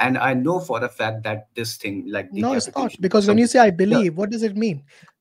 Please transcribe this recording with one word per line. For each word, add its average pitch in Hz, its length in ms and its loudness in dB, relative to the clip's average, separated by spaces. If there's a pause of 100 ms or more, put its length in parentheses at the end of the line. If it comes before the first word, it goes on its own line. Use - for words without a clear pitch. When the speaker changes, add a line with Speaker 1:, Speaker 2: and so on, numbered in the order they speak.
Speaker 1:
and 127 160 0
I 127 160 0
know 147 280 0
for 127 220 -6
a 123 60 -2
fact 110 360 -6
that 110 300 -8
this 113 220 -8
thing, 98 320 -8
like 98 240 -8
Speaker 2:
No, 226 220 -2
it's 240 200 -4
not. - 0 -
Speaker 1:
decapitation, 262 280 -6
Speaker 2:
Because 196 240 2
when 208 100 4
you 233 100 6
Speaker 1:
something - 0 -
Speaker 2:
say, 240 120 4
"I 226 120 8
Speaker 1:
Yeah. 170 60 0
Speaker 2:
believe," 190 400 2
what 202 140 -4
does 226 120 -6
it 208 140 -2
mean? 202 260 -2 (380)